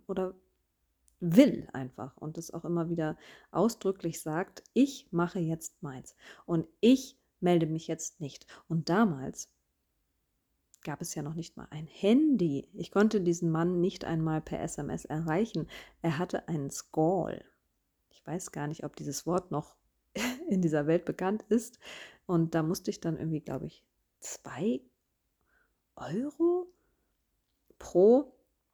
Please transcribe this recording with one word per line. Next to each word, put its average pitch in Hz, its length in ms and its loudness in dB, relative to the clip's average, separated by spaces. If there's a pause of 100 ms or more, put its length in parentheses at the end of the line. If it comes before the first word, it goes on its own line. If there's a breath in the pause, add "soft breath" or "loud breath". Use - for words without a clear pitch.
oder 190 260 -4 (840)
will 185 520 6
einfach 131 460 -10
und 156 200 -8
es 165 160 -14
auch 165 120 -10
immer 170 240 -2
wieder 160 280 -2 (340 loud breath)
ausdrücklich 190 720 0
sagt, 160 420 -6 (100)
„Ich 269 380 2
mache 175 280 -2
jetzt 160 420 -4
meins 131 340 -12 (300 loud breath)
und 165 220 -2 (140)
ich 262 360 4 (220)
melde 175 260 4
mich 160 220 -4
jetzt - 320 -8
nicht.“ - 260 -10 (220 loud breath)
Und 165 220 -4
damals 165 600 0 (1300)
gab 147 180 -8
es - 140 -8
ja 160 60 -6
noch 147 120 -6
nicht 165 220 -10
mal - 160 -16
ein 156 160 -12
Handy. 202 840 4
Ich - 180 -10
konnte 214 300 4
diesen 170 300 2
Mann 175 280 2
nicht 180 260 0
einmal 160 360 0
per - 200 -6
S - 160 -6
M 151 120 -6
S - 160 -8
erreichen. 165 640 -2 (340 loud breath)
Er 160 160 0
hatte - 320 -4
einen 143 200 -2
Squall. - 760 0 (640)
Ich - 180 -20
weiß 170 240 -8
gar 147 160 -8
nicht, 151 160 -10
ob 147 120 -10
dieses 147 300 -8
Wort 180 240 -2
noch - 280 -8 (380)
<laughs> 254 340 -6
in 190 120 2
dieser 151 260 2
Welt 170 180 2
bekannt 185 440 -2
ist. 233 300 0 (460 loud breath)
Und 165 280 2
da 160 100 2
musste 185 280 -2
ich - 80 -8
dann 165 180 -4
irgendwie, 156 240 -4
glaube 143 260 -8
ich, - 180 -18 (340)
zwei - 640 -6 (1160)
Euro 330 720 -2 (1120)
pro, 233 540 6 (400)